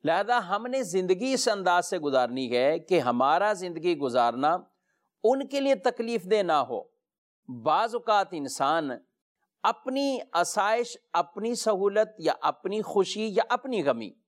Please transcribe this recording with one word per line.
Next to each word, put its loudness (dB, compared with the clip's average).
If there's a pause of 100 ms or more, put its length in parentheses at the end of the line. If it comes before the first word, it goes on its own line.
لہذا 0
ہم -2
نے -2
زندگی 0
اس 0
انداز 2
سے -2
گزارنی 0
ہے 2
کہ 2
ہمارا 2
زندگی -2
گزارنا 2 (680)
ان 2
کے -2
لیے 4
تکلیف -2
دہ 0
نہ 0
ہو۔ 0 (800)
بعض 0
اوقات 2
انسان -2 (760)
اپنی -2 (120)
آسائش، 0 (160)
اپنی -4
سہولت 2 (100)
یا 0
اپنی -2
خوشی -2
یا 0
اپنی -2
غمی 0 (160)